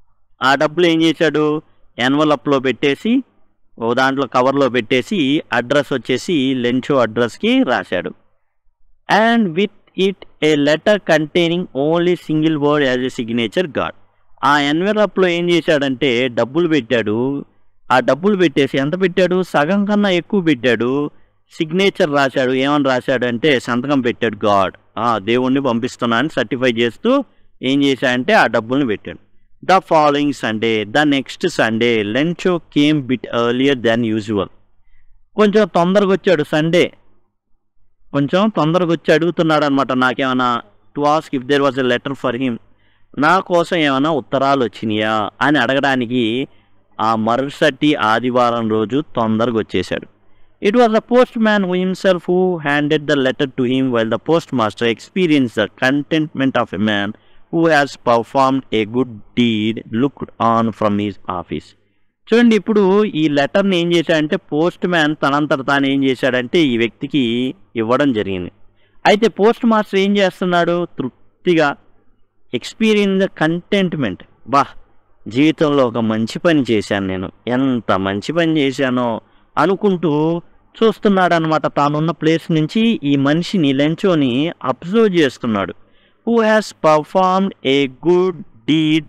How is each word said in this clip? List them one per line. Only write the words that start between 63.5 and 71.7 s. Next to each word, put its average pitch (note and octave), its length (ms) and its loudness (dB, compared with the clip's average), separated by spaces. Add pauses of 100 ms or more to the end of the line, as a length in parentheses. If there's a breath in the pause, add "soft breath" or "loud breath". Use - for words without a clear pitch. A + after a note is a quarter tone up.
ఏం E3+ 160 0
చేశాడంటే, D#3+ 420 0
పోస్ట్ E3+ 520 -2
మ్యాన్ D#3 360 0
తనంతట C#3+ 440 -2
తాను C#3 180 0
ఏం C#3 180 0
చేశాడంటే, B2+ 580 0
ఈ B2+ 160 0
వ్యక్తికి B2 800 -2 (200)
ఇవ్వడం B2+ 380 0
జరిగింది. F#2+ 380 -6 (540)
అయితే G3+ 220 4
పోస్ట్ G#3 380 0
మాస్టర్ G#3+ 340 0
ఏం G3 180 0
చేస్తున్నాడు? F3 680 0
తృప్తిగా, D3+ 880 -2 (800)